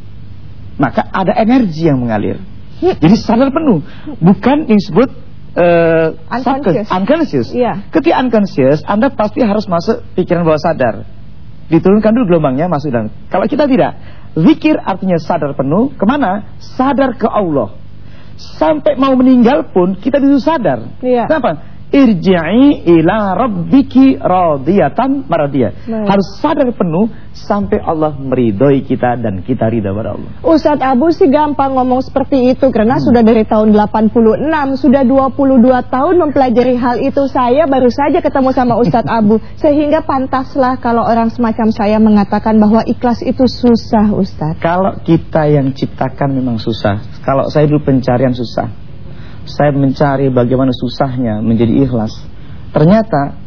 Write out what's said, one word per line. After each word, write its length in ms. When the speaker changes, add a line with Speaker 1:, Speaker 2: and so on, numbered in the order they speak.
Speaker 1:
Maka 300
ada 320
energi 500
yang 140
mengalir. 400
Speaker 2:
Hmm. 160
Speaker 1:
Jadi 180
sadar 400
penuh, 300
bukan 480
yang 160
disebut, 260
eh, 540
Speaker 2:
Unconscious. 560
Speaker 1:
subcon-, 80
unconscious. 640
Speaker 2:
Iya. 180
Speaker 1:
Ketika 240
unconscious, 640
Anda 320
pasti 320
harus 240
masuk 320
pikiran 240
bawah 160
sadar. 480
Diturunkan 400
dulu 240
gelombangnya, 320
masuk 240
dalam. 240
Kalau 160
kita 240
tidak, 240
zikir 400
artinya 480
sadar 320
penuh, 400
kemana? 640
Sadar 560
ke 160
Allah. 480
Sampai 640
mau 160
meninggal 560
pun 240
kita 240
dulu 240
sadar. 560
Speaker 2:
Iya. 320
Speaker 1:
Kenapa? 400
Irji'i 960
ila 480
rabbiki 800
radiyatan 1120
maradiyah. 560
Speaker 2:
Baik. 240
Speaker 1:
Harus 160
sadar 320
penuh 320
sampai 480
Allah 400
meridhoi 640
kita 320
dan 320
kita 240
ridha 240
pada 240
Allah. 80
Speaker 2:
Ustadz 400
Abu 320
sih 160
gampang 480
ngomong 240
seperti 480
itu 240
karena 240
Speaker 1:
Hmm. 80
Speaker 2:
sudah 160
dari 240
tahun 320
delapan 320
puluh 240
enam, 400
sudah 320
dua 240
puluh 320
dua 240
tahun 320
mempelajari 560
hal 240
itu. 320
Saya 400
baru 160
saja 320
ketemu 320
sama 240
Ustadz 320
Abu, 320
Speaker 1:
<laughs> 120
Speaker 2:
sehingga 400
pantaslah 800
kalau 240
orang 240
semacam 400
saya 320
mengatakan 560
bahwa 240
ikhlas 400
itu 240
susah, 640
Ustadz. 480
Speaker 1:
Kalau 400
kita 480
yang 240
ciptakan 640
memang 240
susah. 400
Kalau 240
saya 240
dulu 160
pencarian 480
susah. 500
Saya 280
mencari 600
bagaimana 400
susahnya 680
menjadi 440
ikhlas. 280
Ternyata 760